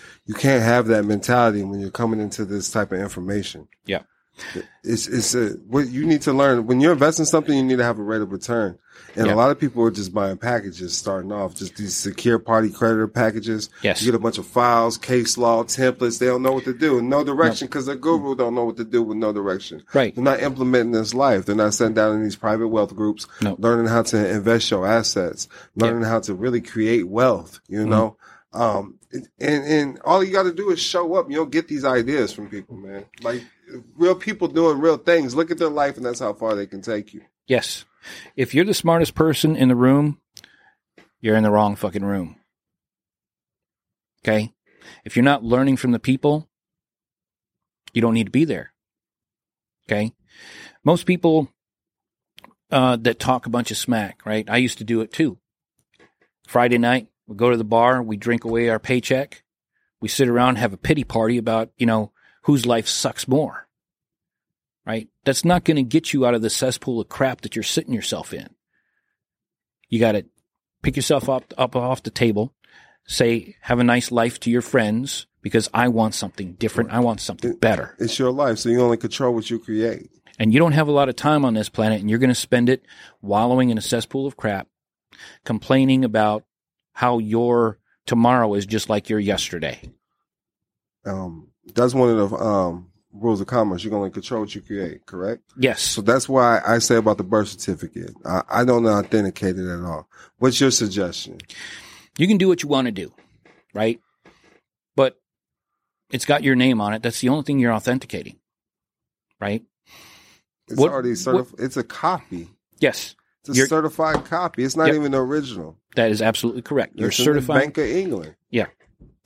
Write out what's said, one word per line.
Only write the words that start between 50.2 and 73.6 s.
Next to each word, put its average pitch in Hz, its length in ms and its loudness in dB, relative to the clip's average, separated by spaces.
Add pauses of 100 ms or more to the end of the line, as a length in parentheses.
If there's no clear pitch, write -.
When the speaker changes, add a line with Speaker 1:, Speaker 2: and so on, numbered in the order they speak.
Speaker 2:
Most 170 220 2
people, 165 440 2 (1200)
uh, 127 260 4
that 113 220 0
talk 127 260 0
a 123 40 -8
bunch 120 220 -2
of 104 60 -6
smack, 107 480 -4
right? 107 240 -4
I 113 80 2
used 123 220 0
to 113 40 -10
do 110 180 -2
it 110 100 -8
too. 156 260 -2 (1080)
Friday 120 300 4
night, 120 300 2 (200)
we 107 80 -16
go 117 140 2
to 120 80 2
the 113 60 -2
bar, 117 380 4
we 110 160 -6
drink 117 260 -2
away 117 260 0
our 110 100 0
paycheck, 131 640 -2 (560)
we 110 100 -8
sit 135 180 2
around, 123 300 2
have 107 160 -2
a 95 40 -16
pity 151 260 0
party 113 340 0
about, 113 400 -2
you 120 80 0
know, 110 260 0 (320)
whose 139 220 2
life 117 220 2
sucks - 400 -4
more. 135 400 -2 (1160)
Right? 110 240 -8 (160)
That's 135 200 0
not 175 180 4
gonna 151 200 2
get 135 280 0
you 135 140 2
out 120 80 4
of 117 80 0
the 110 80 0
cesspool 127 500 -4
of 101 100 -8
crap 131 320 -4
that - 140 -10
you're 113 80 -4
sitting - 300 -4
yourself - 400 -6
in. 62 160 -14 (1400)
You 113 100 0
gotta 110 260 2 (560)
pick 135 140 -2
yourself 139 340 0
up, 131 280 -4
up 127 180 -2
off 127 260 -2
the - 80 -10
table, 113 460 0 (500)
say, - 560 0